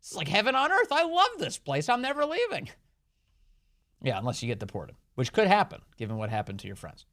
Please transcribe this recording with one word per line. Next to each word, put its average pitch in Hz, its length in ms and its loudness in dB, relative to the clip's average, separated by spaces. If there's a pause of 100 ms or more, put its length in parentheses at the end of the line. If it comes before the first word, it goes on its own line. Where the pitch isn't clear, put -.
This - 100 -18
is - 60 -10
like 156 120 -4
heaven 214 260 4
on 269 160 4
earth. 392 220 4
I 311 120 4
love 349 340 4
this 160 200 -4
place. 143 300 -2
I'm 240 140 4
never 285 220 0
leaving. 330 460 -2 (1300)
Yeah, 120 160 -2
unless 117 240 -4
you 117 60 -4
get 113 100 -2
deported, 101 380 -10 (180)
which 120 180 -2
could 220 140 4
happen, 196 340 2 (160)
given 110 200 -6
what 107 120 -4
happened 104 320 -4
to - 60 -14
your 95 100 -10
friends. - 360 -16